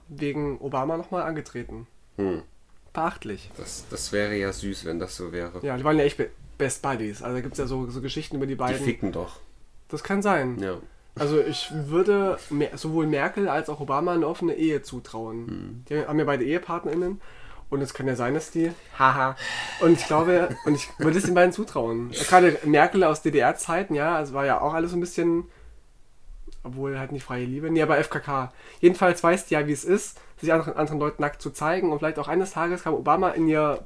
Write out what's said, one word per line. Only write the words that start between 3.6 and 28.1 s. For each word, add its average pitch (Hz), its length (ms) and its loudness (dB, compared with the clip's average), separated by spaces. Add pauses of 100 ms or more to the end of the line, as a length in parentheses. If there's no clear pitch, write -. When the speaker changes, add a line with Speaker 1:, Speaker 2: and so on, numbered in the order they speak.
Speaker 2:
das - 220 -8
wäre 104 240 0
ja 98 160 0
süß, 98 320 -8
wenn 82 140 -4
das - 180 -8
so 87 160 -10
wäre. 87 200 -6 (100)
Speaker 1:
Ja, 135 160 -4
die 131 60 -4
waren 156 140 4
ja 147 60 6
echt 143 140 0
Be-, - 120 -2 (280)
Best - 240 -2
Buddies. 113 400 -4
Also 123 140 -4
da 127 40 -4
gibt's 120 180 -8
ja 139 80 -2
so, 127 220 -4
so 120 140 -10
Geschichten 151 340 -6
über 135 100 -2
die 135 80 -4
Speaker 2:
Die 113 40 -8
Speaker 1:
beiden. 127 240 -2
Speaker 2:
ficken 113 300 -2
doch. 85 240 -8 (520)
Speaker 1:
Das 151 140 -10
kann 196 180 -2
sein. 147 380 0
Speaker 2:
Ja. 95 180 -4 (420)
Speaker 1:
Also 147 220 2
ich - 320 -2
würde 180 680 2 (120)
Mer-, 147 260 -2
sowohl 160 300 0
Merkel 151 420 0
als 151 220 -2
auch 147 100 -6
Obama 147 320 -2
eine 165 140 2
offene 165 280 -2
Ehe 156 280 0
zutrauen. 113 640 -10
Speaker 2:
Hm. 95 420 -10
Speaker 1:
Die 147 180 -4
haben 151 120 -2
ja 151 80 2
beide 135 180 2
EhepartnerInnen. 170 800 -4 (460)
Und 139 140 -2
es 131 120 -6
kann 127 120 -4
ja 131 80 0
sein, 123 200 0
dass 156 180 -4
die, 165 180 2 (260)
haha, 131 380 4 (460)
und 170 140 8
ich - 120 -2
glaube, 170 440 4 (160)
und 151 100 4
ich - 120 -6 (100)
würde 160 200 4
es 190 60 0
den 175 100 2
beiden 180 180 8
zutrauen. 120 600 -4
Gerade 180 500 6
Merkel 156 400 6
aus 156 200 2
D-D-R-Zeiten, 156 760 2
ja, 156 180 2
also 147 200 -2
war 139 120 0
ja 131 140 4
auch 147 120 0
alles 165 200 -2
so 180 40 -2
ein 175 40 0
bisschen, 170 460 0 (1160)
obwohl 135 360 -6
halt 135 140 -8
nicht 135 120 -8
freie 123 200 -4
Liebe, 143 260 -4
nee, 165 120 4
aber 151 160 4
F 147 120 0